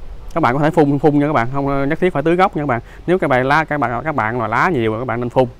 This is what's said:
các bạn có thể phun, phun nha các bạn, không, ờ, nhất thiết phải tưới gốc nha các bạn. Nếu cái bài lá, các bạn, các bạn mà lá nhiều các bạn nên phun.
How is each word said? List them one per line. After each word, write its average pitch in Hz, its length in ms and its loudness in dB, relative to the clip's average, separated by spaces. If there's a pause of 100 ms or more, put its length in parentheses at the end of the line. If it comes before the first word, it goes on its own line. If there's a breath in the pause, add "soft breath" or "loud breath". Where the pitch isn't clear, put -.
(340)
các 165 80 -2
bạn 123 120 2
có 135 60 0
thể 147 120 2
phun, 143 280 2
phun 147 200 4
nha 143 80 2
các 156 60 -2
bạn, 120 200 2
không, 139 140 -2
ờ, 139 180 0
nhất 151 140 -2
thiết 180 140 0
phải 139 100 0
tưới 165 120 2
gốc 185 200 2
nha 156 60 -4
các 147 60 -4
bạn. 117 140 0 (260 loud breath)
Nếu 180 120 2
cái 170 80 -2
bài 127 160 2
lá, 143 200 2
các 147 160 -4
bạn, 120 240 -2
các 151 120 -4
bạn 113 240 -2
mà 110 80 -2
lá 131 220 2
nhiều 113 300 0
các 131 60 -6
bạn 117 160 -4
nên 120 80 -4
phun. 127 180 2 (120)